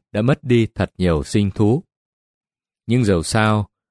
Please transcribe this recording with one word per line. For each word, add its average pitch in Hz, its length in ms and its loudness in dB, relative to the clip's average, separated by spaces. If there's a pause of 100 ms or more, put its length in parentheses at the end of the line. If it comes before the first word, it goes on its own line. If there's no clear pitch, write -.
(120)
đã 104 100 -2
mất 127 220 0
đi 120 320 2
thật 98 220 -4
nhiều 85 260 0
sinh 101 280 -2
thú. 113 320 0 (1040)
Nhưng 120 160 0
dầu 92 200 0
sao, 107 460 -2 (220)